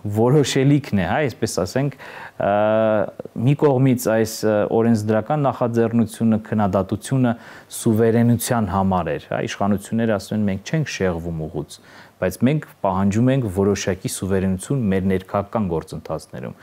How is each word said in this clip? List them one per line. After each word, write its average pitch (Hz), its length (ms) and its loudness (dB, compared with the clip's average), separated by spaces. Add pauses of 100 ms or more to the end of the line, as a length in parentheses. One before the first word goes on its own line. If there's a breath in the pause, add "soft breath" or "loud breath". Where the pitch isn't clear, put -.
որոշելիքն 131 1000 2
է, 85 60 0
հա, 113 120 0
այսպես 120 380 -2
ասենք, 135 400 -2
ը, - 540 -6 (840)
մի 120 220 2
կողմից 131 500 2
այս, 110 320 0
ը, 107 180 2 (120)
օրենսդրական 113 800 2
նախաձեռնությունը, 117 920 0
քննադատությունը 107 920 0 (360 loud breath)
սուվերենության 117 1040 2
համար 92 400 0
էր, - 160 -6
հա, - 160 -4
իշխանությունները 104 720 -2
ասում 107 240 -4
են, 104 80 0
«Մենք 95 240 -4
չենք 160 240 -2
շեղվում 85 500 -2
ուղուց, 78 360 -10 (360 loud breath)
բայց 92 220 -2
մենք 143 260 0 (120)
պահանջում 98 540 2
ենք 131 180 2
որոշակի 98 640 -2
սուվերենություն 95 720 -2
մեր 95 240 0
ներքաղաքական 98 640 -2
գործընթացներում»։ 78 960 -8